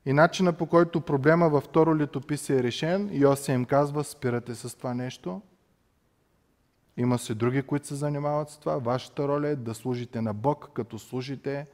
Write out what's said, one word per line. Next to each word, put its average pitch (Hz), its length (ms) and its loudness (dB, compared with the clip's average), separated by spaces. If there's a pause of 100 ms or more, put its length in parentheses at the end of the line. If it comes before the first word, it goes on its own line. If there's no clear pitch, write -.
И 135 60 0
начина, 170 400 4
по 160 140 -4
който 170 340 4
проблема 156 480 4
във 143 160 2
второ 160 320 4
летописие 143 600 -2
е 127 60 4
решен, 175 500 -2
Йосия 139 420 4
им 123 100 0
казва: 143 400 2
"Спирате 120 500 -6
с 117 220 -14
това 123 180 -6
нещо. 131 480 -8 (1500)
Има 123 220 2
си - 160 -8
други, 123 280 0
които 143 240 -4
се 147 80 -10
занимават 147 560 -4
с - 80 -20
това. 156 200 -4
Вашата 127 500 -4
роля 147 200 0
е 147 80 -2
да 117 180 -8
служите 123 460 -6
на 110 140 -2
Бог, 131 380 -2
като 113 260 -8
служите 139 760 -8